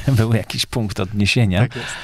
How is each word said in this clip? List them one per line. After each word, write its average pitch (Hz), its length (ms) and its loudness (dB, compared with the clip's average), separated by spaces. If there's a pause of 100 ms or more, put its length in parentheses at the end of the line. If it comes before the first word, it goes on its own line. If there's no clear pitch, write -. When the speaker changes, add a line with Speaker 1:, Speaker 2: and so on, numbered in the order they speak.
Speaker 1:
<laughs> 131 160 2
był 113 140 2
jakiś - 320 -2
punkt 107 340 -4
odniesienia. 101 600 2
Speaker 2:
Tak 120 140 0
jest. 120 120 -8 (160)